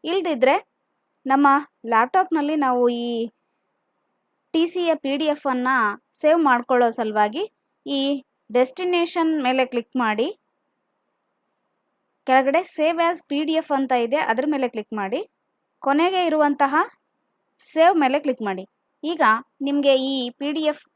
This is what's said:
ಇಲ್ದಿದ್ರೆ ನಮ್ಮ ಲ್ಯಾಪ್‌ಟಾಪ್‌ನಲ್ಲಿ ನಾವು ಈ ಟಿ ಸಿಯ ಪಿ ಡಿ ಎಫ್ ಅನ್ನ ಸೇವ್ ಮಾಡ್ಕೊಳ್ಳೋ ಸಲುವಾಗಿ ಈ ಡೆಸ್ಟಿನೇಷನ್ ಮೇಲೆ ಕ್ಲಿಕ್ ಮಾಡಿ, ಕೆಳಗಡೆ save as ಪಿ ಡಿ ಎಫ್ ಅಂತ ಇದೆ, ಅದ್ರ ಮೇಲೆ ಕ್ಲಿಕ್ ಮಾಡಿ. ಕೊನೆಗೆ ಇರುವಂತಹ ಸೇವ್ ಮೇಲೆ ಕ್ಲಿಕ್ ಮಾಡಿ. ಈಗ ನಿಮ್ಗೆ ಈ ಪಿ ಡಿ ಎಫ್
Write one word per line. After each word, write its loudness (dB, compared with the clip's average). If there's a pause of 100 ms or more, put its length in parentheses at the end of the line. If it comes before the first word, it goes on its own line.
ಇಲ್ದಿದ್ರೆ 0 (600)
ನಮ್ಮ 4 (400)
ಲ್ಯಾಪ್‌ಟಾಪ್‌ನಲ್ಲಿ 0
ನಾವು 0
ಈ -4 (1200)
ಟಿ 2
ಸಿಯ 0
ಪಿ -4
ಡಿ -4
ಎಫ್ -2
ಅನ್ನ -2 (460)
ಸೇವ್ 2
ಮಾಡ್ಕೊಳ್ಳೋ 2
ಸಲುವಾಗಿ -2 (340)
ಈ -2 (280)
ಡೆಸ್ಟಿನೇಷನ್ 0
ಮೇಲೆ 0
ಕ್ಲಿಕ್ -8
ಮಾಡಿ, -2 (1900)
ಕೆಳಗಡೆ 2
save 0
as -2
ಪಿ -2
ಡಿ -4
ಎಫ್ -2
ಅಂತ 0
ಇದೆ, 0
ಅದ್ರ -2
ಮೇಲೆ -2
ಕ್ಲಿಕ್ -10
ಮಾಡಿ. -6 (500)
ಕೊನೆಗೆ 0
ಇರುವಂತಹ 0 (840)
ಸೇವ್ 4
ಮೇಲೆ 2
ಕ್ಲಿಕ್ -4
ಮಾಡಿ. -6 (360)
ಈಗ -2 (380)
ನಿಮ್ಗೆ 2
ಈ -2
ಪಿ -8
ಡಿ -4
ಎಫ್ -4